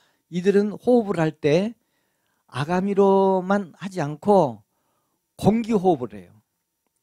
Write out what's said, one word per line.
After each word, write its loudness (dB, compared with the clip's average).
이들은 0
호흡을 0
할 0
때 0
아가미로만 0
하지 -8
않고 0
공기 0
호흡을 -2
해요. -20